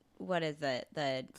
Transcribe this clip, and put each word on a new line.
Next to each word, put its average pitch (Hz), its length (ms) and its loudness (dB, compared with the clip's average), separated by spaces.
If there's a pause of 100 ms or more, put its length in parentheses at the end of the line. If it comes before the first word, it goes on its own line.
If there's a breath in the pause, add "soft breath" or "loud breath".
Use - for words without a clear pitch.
(180)
what 185 240 0
is 151 200 0
it? 131 300 0
The 135 340 0 (120)